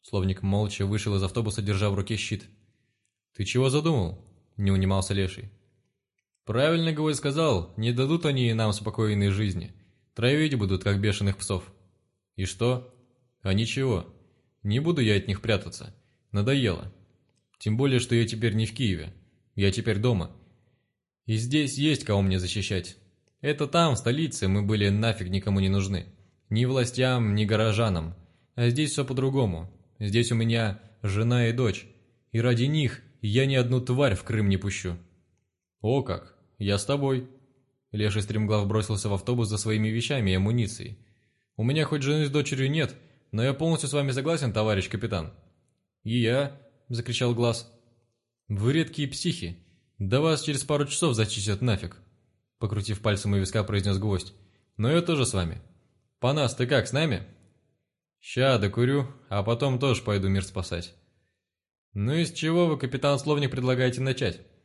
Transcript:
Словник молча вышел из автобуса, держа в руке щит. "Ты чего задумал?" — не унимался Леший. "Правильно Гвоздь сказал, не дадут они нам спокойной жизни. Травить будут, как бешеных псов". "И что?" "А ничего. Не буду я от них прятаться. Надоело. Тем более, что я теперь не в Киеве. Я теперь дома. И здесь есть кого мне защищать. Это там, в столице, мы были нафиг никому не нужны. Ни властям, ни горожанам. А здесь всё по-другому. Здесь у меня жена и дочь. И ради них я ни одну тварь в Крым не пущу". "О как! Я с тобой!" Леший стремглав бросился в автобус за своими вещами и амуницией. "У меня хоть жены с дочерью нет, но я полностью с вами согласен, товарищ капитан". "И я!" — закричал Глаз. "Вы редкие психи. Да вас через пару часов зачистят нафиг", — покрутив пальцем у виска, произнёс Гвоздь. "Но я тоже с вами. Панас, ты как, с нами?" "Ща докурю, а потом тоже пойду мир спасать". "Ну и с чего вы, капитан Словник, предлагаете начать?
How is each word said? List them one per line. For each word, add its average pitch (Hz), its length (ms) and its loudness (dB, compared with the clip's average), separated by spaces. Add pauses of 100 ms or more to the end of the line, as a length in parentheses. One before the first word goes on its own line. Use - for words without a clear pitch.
Словник 95 400 -2
молча 101 420 0
вышел 101 320 -2
из 95 60 0
автобуса, 107 400 -4
держа 101 260 0
в 101 60 0
руке 104 220 -4
щит. - 280 -6 (920)
"Ты 101 100 -6
чего 127 260 0
задумал?" — 139 520 0 (360)
не 98 120 2
унимался 95 440 2
Леший. 95 360 -4 (920)
"Правильно 160 480 2
Гвоздь 151 280 0
сказал, 139 580 0
не 113 120 2
дадут 139 360 0
они 127 260 2
нам 110 220 2
спокойной 104 560 0
жизни. 95 420 -2 (400)
Травить 143 440 2
будут, 95 280 0
как 101 160 2
бешеных 101 380 0
псов". - 340 -6 (640)
"И 95 80 -4
что?" 123 500 -4 (460)
"А 95 140 0
ничего. 113 520 0 (560)
Не 104 160 0
буду 156 220 0
я 107 160 4
от 98 100 0
них 98 140 -2
прятаться. - 540 -4 (380)
Надоело. 104 600 0 (680)
Тем 107 200 0
более, 131 200 4
что 120 160 0
я 117 120 4
теперь 110 260 0
не 110 140 2
в 110 80 -10
Киеве. 90 400 -2 (400)
Я 98 180 2
теперь 110 240 -2
дома. 107 360 0 (920)
И 110 120 0
здесь 135 420 0
есть 143 260 2
кого 101 160 2
мне 95 180 2
защищать. 90 600 -4 (420)
Это 147 260 -2
там, 165 280 4
в - 40 0
столице, 131 480 -2
мы 98 140 4
были 101 300 2
нафиг 104 400 0
никому 98 300 0
не 95 100 2
нужны. 98 360 0 (440)
Ни 113 160 2
властям, 127 680 2
ни 107 120 2
горожанам. 104 680 2 (400)
А 120 140 2
здесь 143 240 0
всё 135 140 -2
по-другому. 127 640 0 (280)
Здесь 110 320 2
у 120 40 2
меня 113 480 0 (200)
жена 113 460 2
и 113 40 0
дочь. 117 340 -2 (460)
И 113 100 0
ради 120 220 4
них 147 360 0 (220)
я 113 240 2
ни 135 80 0
одну 123 260 2
тварь 127 340 2
в - 100 -6
Крым 107 260 0
не 95 80 2
пущу". 92 400 -6 (840)
"О 131 220 0
как! - 320 -8 (220)
Я 98 220 0
с - 80 -4
тобой!" 135 420 0 (640)
Леший 107 300 0
стремглав 104 440 0
бросился 104 420 -2
в 98 60 0
автобус 117 340 -2
за 107 100 -2
своими 110 300 0
вещами 117 420 0
и 92 40 4
амуницией. 107 640 -2 (580)
"У 110 80 -2
меня 147 200 2
хоть 147 180 -2
жены 147 240 2
с 139 40 -2
дочерью 139 400 0
нет, 151 240 0 (380)
но 110 100 0
я 135 100 2
полностью 156 360 0
с 127 40 -4
вами 139 200 0
согласен, 139 400 0
товарищ 107 360 2
капитан". 95 460 -4 (680)
"И 113 160 -2
я!" — 131 400 0 (300)
закричал 120 460 -2
Глаз. 117 360 0 (800)
"Вы 107 240 0
редкие 147 360 -2
психи. - 500 -6 (400)
Да 104 220 2
вас 156 220 2
через 143 220 -4
пару 147 220 0
часов 143 280 0
зачистят 104 460 -2
нафиг", — 104 380 -2 (600)
покрутив 101 420 -4
пальцем 101 320 0
у 101 40 4
виска, 98 260 0
произнёс 98 360 0
Гвоздь. 98 340 -2 (440)
"Но 113 140 0
я 170 120 4
тоже 160 240 0
с - 80 -4
вами. 87 260 -2 (580)
Панас, 135 360 0
ты 127 120 -2
как, 127 200 2
с - 60 -8
нами?" 139 340 0 (920)
"Ща 131 380 2
докурю, 123 500 2 (200)
а 101 140 -2
потом 123 360 0
тоже 131 240 0
пойду 98 260 0
мир 95 160 2
спасать". 87 500 -8 (960)
"Ну 107 220 -2
и 165 100 0
с - 80 -6
чего 170 340 2
вы, 156 120 0
капитан 139 400 0
Словник, 147 320 0
предлагаете 127 500 0
начать? 127 400 -2 (240)